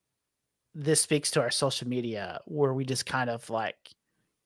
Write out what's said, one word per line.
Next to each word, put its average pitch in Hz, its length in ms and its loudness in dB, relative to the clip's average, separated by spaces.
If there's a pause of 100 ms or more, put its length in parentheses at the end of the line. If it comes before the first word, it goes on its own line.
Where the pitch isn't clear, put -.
(760)
this 151 260 2
speaks - 320 2
to 156 80 4
our 120 100 2
social 127 380 0
media 113 560 -4
where 143 300 2
we 135 100 0
just 127 220 -2
kind 127 240 0
of, 117 200 -6
like, 113 260 -2 (680)